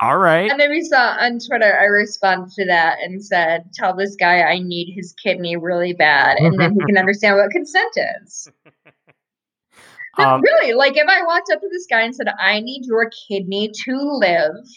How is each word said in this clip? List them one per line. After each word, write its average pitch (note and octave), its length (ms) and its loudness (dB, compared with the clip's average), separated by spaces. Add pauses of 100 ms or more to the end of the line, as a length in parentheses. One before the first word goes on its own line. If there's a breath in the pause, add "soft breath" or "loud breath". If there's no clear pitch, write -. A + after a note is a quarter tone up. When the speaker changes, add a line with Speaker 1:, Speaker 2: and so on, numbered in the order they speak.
Speaker 1:
All A#2 160 2
right." F3+ 340 2
Speaker 2:
and C#4+ 80 -2
then D4 120 2
we D#4 120 -2
saw B3+ 380 2
on A#3+ 260 -2
Twitter, A3 320 2
I F#3+ 80 4
responded G3 680 0
to G3 140 -6
that E3 360 2
and F#3 200 -10
said, E3+ 420 -2 (100)
"Tell F#3 200 -2
this G3 220 -6
guy F3 240 4
I E3+ 200 0
need F3 340 -8
his F#3 180 -14 (100)
kidney F3 360 -4
really F3 340 -2
bad, C#3+ 460 2
and D#3+ 200 2
then E3+ 140 2
he F#3 140 0
can G3 100 2
Speaker 1:
<laughs> - 0 -
Speaker 2:
understand G3 400 2
what G3+ 140 2
consent F#4 420 -4 (300)
is." - 260 -20 (160)
Speaker 1:
<laughs> - 280 -20 (1200 loud breath)
Speaker 2:
But - 100 4
Speaker 1:
Um, C4 160 4
Speaker 2:
really, C#5+ 300 4
like, A#4 240 2
if D4+ 120 2
I F#4 160 2
walked E4+ 280 -2
up D4+ 80 -2
to G4+ 100 -8
this F4 180 -10
guy A#3 140 2
and A#3 120 -4
said, A#3 140 -6 (120)
"I G#3 200 0
need B3+ 260 -12
your A3+ 240 0 (180)
kidney G3 420 -4 (140)
to B3+ 120 -6 (220)
live," E3+ 360 0 (220)